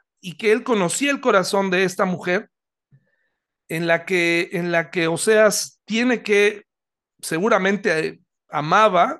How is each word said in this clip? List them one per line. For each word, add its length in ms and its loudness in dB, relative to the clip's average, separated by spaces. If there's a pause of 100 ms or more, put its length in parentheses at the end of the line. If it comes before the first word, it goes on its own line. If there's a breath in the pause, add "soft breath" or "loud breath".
(220)
y 160 -14
que 140 0
él 120 0
conocía 480 0
el 100 -4
corazón 480 0
de 140 0
esta 220 -2
mujer, 440 -4 (1200)
en 180 -4
la 180 0
que, 480 0
en 180 -4
la 200 -2
que 160 0
Oseas 800 0
tiene 380 -2
que, 420 0 (560)
seguramente, 840 0
eh, 120 -16 (300)
amaba, 720 2